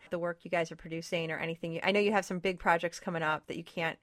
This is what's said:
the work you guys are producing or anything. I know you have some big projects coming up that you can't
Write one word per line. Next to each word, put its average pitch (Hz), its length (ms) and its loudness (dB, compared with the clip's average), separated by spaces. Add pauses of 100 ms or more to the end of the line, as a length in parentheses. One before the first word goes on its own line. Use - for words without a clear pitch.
the 175 100 -2
work 170 240 -4
you 175 80 -10
guys 170 200 2
are 160 60 -10
producing 165 520 -4
or 160 100 -4
anything. 165 440 -4
I 190 80 4
know 208 80 4
you 208 140 4
have 196 100 4
some 180 160 -4
big 185 200 0
projects 170 420 2
coming 165 220 -2
up 156 240 0
that - 100 -6
you 170 80 -6
can't 165 380 -4